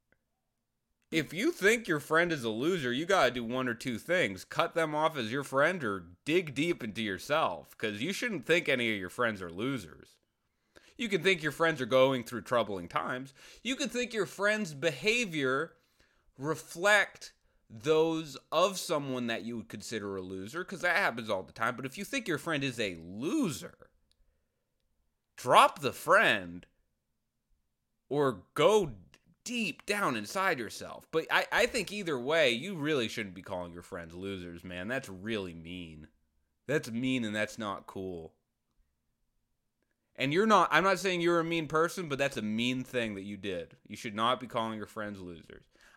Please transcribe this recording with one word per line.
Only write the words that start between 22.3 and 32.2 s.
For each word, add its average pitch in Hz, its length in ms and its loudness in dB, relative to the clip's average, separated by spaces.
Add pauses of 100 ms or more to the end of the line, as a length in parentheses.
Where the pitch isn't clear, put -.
friend 151 240 -2
is 120 160 -2
a 98 160 -2
loser, 135 960 -4 (1400)
drop 185 460 8
the 127 120 0
friend 113 720 4 (1400)
or 131 460 0
go 165 400 4 (480)
deep 226 420 -6
down 202 300 0
inside 160 440 0
yourself. 95 520 -10
But 160 200 0
I, 175 200 4
I 196 140 4
think 226 260 -4
either 175 260 -4
way, 139 340 4